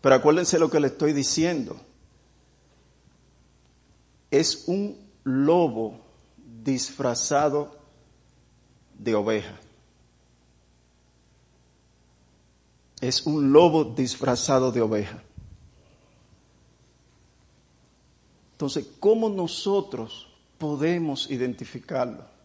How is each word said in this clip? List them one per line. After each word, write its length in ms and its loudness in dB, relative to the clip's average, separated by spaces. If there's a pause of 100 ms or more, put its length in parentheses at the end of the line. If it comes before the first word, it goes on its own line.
Pero 140 6
acuérdense 440 4
lo 100 4
que 100 2
le 80 2
estoy 260 -2
diciendo. 640 -2 (2500)
Es 360 0
un 300 -4 (260)
lobo 760 0 (640)
disfrazado 1120 -2 (1200)
de 180 -2
oveja. 400 -2 (3500)
Es 240 -4
un 260 0
lobo 320 8
disfrazado 880 0
de 100 -2
oveja. 420 -4 (3250)
Entonces, 360 -6 (120)
¿cómo 300 2
nosotros 960 -6 (300)
podemos 760 -4
identificarlo? 920 -6 (200)